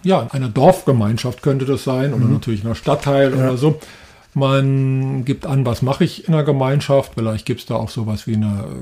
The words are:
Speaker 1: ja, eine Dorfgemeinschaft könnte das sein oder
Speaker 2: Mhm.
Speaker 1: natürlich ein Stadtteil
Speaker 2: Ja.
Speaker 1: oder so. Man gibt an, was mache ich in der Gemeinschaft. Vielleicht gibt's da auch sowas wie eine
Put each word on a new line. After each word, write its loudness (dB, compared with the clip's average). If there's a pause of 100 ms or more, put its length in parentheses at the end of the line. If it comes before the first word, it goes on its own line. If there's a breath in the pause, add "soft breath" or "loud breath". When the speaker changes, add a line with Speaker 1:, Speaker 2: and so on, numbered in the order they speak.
Speaker 1:
ja, 0
eine -4
Dorfgemeinschaft 2
könnte 0
das -2
sein -2
oder 2
Speaker 2:
Mhm. 4
Speaker 1:
natürlich -2
ein -4
Stadtteil 2
Speaker 2:
Ja. -2
Speaker 1:
oder 0
so. 2 (540 loud breath)
Man 0
gibt -4
an, 0
was -2
mache 0
ich -2
in 2
der 2
Gemeinschaft. 2
Vielleicht -4
gibt's -6
da -4
auch -4
sowas -6
wie -2
eine -2 (160)